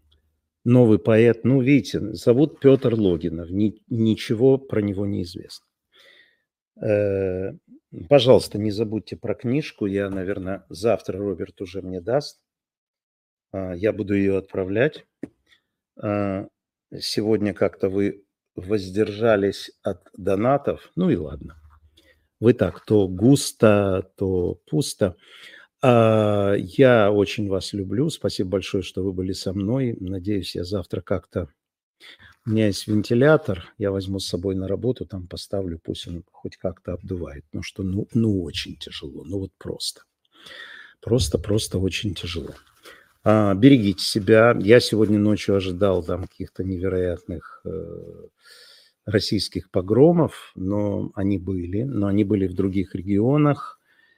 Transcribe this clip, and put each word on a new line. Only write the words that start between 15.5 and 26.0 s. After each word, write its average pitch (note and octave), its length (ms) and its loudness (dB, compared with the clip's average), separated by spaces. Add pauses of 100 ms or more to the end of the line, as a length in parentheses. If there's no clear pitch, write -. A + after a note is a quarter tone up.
А, G2+ 500 -4 (540)
сегодня G#2 540 -2
как-то - 340 -2
вы G2 360 -2 (300)
воздержались G2+ 1160 0 (120)
от - 320 -6
донатов, G#2 800 -2
ну F3+ 140 2
и A#2 60 2
ладно. D2+ 400 -10 (840)
Вы A#2 120 6
так, G2+ 320 -2
то G#2 240 4
густо, G2+ 1080 2
то F2+ 400 -2 (100)
пусто. A#2+ 500 -2 (640)
А, A2 800 4